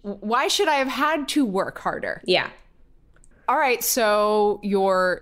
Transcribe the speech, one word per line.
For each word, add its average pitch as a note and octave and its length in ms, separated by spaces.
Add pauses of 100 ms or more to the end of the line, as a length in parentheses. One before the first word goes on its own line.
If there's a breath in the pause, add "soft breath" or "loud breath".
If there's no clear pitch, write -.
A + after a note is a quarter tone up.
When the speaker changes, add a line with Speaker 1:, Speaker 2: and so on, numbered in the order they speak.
Speaker 1:
"W-, G3+ 180
why A#3+ 280
should G4 180
I D4+ 80
have C4+ 140
had D4 400
to D4 160
work F#3 340
harder?" - 460
Speaker 2:
Yeah. F3 240 (1000)
Speaker 1:
All B3+ 80
right, B3+ 240
so G#3 800
your F#3+ 600